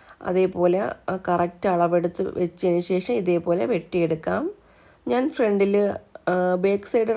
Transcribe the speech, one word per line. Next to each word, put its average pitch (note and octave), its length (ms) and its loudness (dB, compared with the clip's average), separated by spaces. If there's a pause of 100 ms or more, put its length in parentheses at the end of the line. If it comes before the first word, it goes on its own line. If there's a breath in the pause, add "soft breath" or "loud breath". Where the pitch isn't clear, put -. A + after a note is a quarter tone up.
(220 loud breath)
അതേപോലെ, F#3 600 2
ആ, - 360 -6 (100)
കറക്റ്റ് F3 400 0
അളവെടുത്ത് F3 720 0
വെച്ചതിന് F3 420 0
ശേഷം F#3 340 -2
ഇതേപോലെ F3+ 520 0
വെട്ടിയെടുക്കാം. F#3 840 -2 (580 soft breath)
ഞാൻ B3+ 220 0
ഫ്രണ്ടിൽ, G3+ 460 2 (560)
ആ, - 20 2 (300)
ബാക്ക് G3+ 280 0
സൈഡ് A3+ 240 2